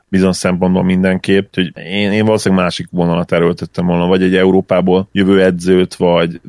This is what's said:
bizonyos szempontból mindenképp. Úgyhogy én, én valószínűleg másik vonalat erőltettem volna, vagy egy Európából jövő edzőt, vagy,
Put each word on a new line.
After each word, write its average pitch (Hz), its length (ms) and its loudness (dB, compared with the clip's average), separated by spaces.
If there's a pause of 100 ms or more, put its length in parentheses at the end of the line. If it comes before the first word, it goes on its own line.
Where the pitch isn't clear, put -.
bizonyos 92 280 0
szempontból 92 480 0
mindenképp. 92 640 0
Úgyhogy - 360 -6
én, 101 280 -4
én 107 140 0
valószínűleg 101 380 0
másik 85 280 -6
vonalat 87 400 -2
erőltettem 85 540 -2
volna, 87 220 0
vagy 92 160 2
egy 92 120 2
Európából 92 760 2
jövő 98 320 2
edzőt, 92 520 0
vagy, 85 520 0